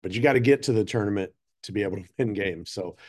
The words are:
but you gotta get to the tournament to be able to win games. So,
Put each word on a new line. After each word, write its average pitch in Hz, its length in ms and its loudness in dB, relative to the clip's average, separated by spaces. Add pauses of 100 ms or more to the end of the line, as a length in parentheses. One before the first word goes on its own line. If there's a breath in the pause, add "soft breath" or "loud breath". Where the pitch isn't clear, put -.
but 92 80 -6
you 113 100 -2
gotta 139 180 6
get 135 240 4
to 131 100 0
the 110 120 2
tournament 101 460 -2 (320)
to - 80 -16
be 104 100 -2
able 98 160 -2
to 90 80 -12 (140)
win 117 140 0
games. 92 360 -6
So, 90 280 -10 (120 loud breath)